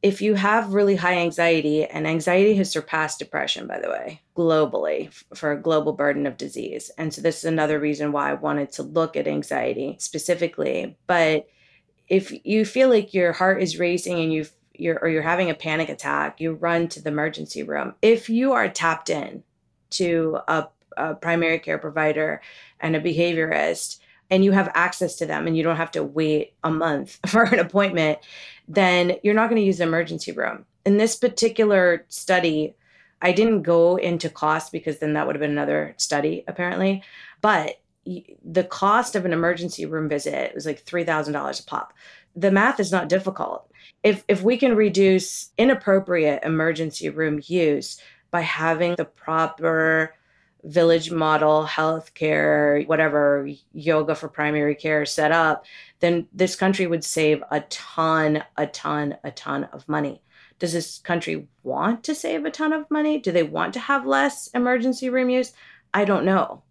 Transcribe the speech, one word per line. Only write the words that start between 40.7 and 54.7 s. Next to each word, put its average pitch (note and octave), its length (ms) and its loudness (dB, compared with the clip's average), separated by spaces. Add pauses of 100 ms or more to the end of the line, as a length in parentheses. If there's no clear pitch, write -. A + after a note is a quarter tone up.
three E3+ 220 -4
thousand D#3 280 -2
dollars C#3 280 -6
a - 20 -20
pop. - 300 -8 (420)
The F#3+ 160 2
math G#3+ 280 4
is F#3+ 120 0
not F3 180 -2
difficult. F#3+ 640 -4 (320)
If, G3+ 240 2
if F#3 160 0
we A#3+ 140 4
can B3 180 4
reduce F#3+ 840 2
inappropriate F#3+ 840 2
emergency D#3+ 640 -2
room D3+ 360 -2
use D#3 540 0 (300)
by F3 120 0
having E3 540 -2
the E3+ 100 -4
proper D#3+ 1080 0 (500)
village E3 480 2
model, D#3 540 2
healthcare, D3+ 1200 0
whatever, D3 640 2 (240)
yoga D#3 420 2
for D#3 120 -12
primary D3+ 480 0